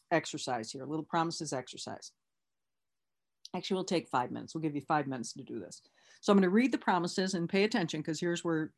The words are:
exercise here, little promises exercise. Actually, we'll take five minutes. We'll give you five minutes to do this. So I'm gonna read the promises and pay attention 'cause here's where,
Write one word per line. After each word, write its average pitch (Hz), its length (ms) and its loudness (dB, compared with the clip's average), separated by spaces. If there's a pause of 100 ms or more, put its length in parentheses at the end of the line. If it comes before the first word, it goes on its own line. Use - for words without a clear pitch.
exercise 139 640 -2
here, 131 140 -10
little 156 200 -4
promises 165 480 0
exercise. - 580 -8 (1400)
Actually, 185 200 -2
we'll 185 80 2
take 170 260 0
five 127 220 0
minutes. 117 240 -8
We'll 160 80 -4
give 151 100 0
you 143 80 -4
five 147 240 2
minutes 131 280 -4
to 139 100 -14
do 117 160 -10
this. - 240 -12 (380)
So 208 120 6
I'm 196 60 8
gonna 185 100 6
read 233 220 6
the 294 80 0
promises 185 560 0
and 170 120 0
pay 196 180 4
attention 175 360 0
'cause 151 180 -4
here's 175 240 -2
where, 160 340 0